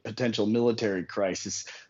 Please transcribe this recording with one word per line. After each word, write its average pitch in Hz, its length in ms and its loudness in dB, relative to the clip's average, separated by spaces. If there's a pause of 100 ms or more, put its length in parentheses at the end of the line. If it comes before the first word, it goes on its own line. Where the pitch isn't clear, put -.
potential 113 420 0
military 113 580 2
crisis, 95 600 -2 (260)